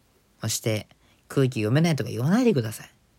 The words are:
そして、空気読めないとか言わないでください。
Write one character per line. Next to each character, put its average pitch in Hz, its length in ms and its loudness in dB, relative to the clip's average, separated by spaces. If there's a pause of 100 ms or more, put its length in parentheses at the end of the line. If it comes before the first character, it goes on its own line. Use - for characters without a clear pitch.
(400)
そ 110 80 -6
し - 120 -4
て、 110 280 -4 (400)
空 131 220 2
気 123 100 -4
読 107 120 0
め 151 100 4
な 170 80 2
い 151 60 0
と 117 80 -4
か - 60 -8
言 107 100 -6
わ 135 100 0
な 220 100 4
い 254 60 2
で 214 80 4
く 131 80 2
だ 110 100 -6
さ - 120 -16
い。 - 60 -20 (280)